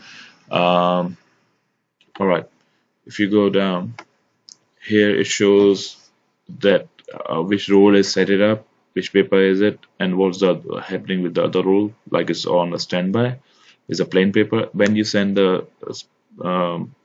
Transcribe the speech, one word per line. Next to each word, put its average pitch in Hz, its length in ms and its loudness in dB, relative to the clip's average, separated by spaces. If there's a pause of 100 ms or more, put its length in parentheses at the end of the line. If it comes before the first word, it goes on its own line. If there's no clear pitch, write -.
(520)
Um, 90 640 0 (1040)
all 98 60 0
right. 87 200 0 (580)
If - 140 -20
you 104 100 0
go 101 220 2
down 98 440 -2 (840)
here, 107 300 2
it 101 160 0
shows 101 720 2 (640)
that, 196 260 2 (260)
uh, - 300 -6
which 98 260 -4
roll 101 280 6
is 98 160 2
set 95 180 0
it 98 100 2
up, 107 240 0 (280)
which 92 200 -6
paper 95 300 2
is 95 180 2
it, 104 200 0 (180)
and 92 180 -2
what's 92 220 0
the 85 460 -2
happening 95 380 -6
with 87 120 -4
the 85 80 0
other 90 220 -2
roll. 104 280 0 (180)
Like 85 200 -2
it's 85 160 -6
on 87 280 0
a 85 40 -6
standby, 104 600 -4 (480)
is 82 100 -8
a 92 60 0
plain 95 280 0
paper. 107 400 0
When 104 220 0
you 107 80 0
send 101 340 -2
the, 92 300 0 (720)
um, 90 540 -4 (100)